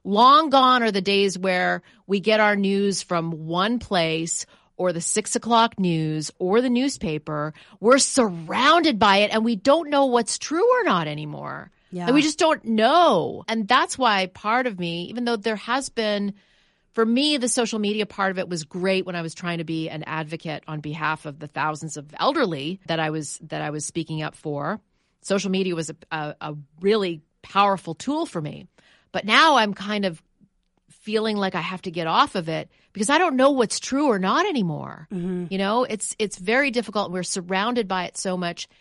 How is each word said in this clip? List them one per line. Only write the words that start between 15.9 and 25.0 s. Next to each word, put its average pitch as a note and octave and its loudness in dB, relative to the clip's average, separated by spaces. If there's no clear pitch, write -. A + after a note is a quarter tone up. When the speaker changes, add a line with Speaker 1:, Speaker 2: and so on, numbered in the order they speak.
Speaker 1:
for A3+ 2
me, C#4+ 2
the A#3+ -2
social A3+ -2
media G#3 -2
part F#3+ -2
of F#3 -8
it F3 -4
was E3 -6
great F#3+ -2
when F3+ -8
I E3+ -4
was E3 -8
trying F3 -6
to E3+ -6
be D#3+ -4
an D#3 -10
advocate D#3+ -8
on D#3 -8
behalf D3+ -4
of D3 -12
the D3+ -14
thousands D3+ -6
of D3 -14
elderly F#3+ -2
that D#3+ -2
I D#3+ -2
was, D#3 -8
that D#3 -8
I D3+ -6
was D3+ -8
speaking D#3+ -6
up D3+ -8
for. D3+ -6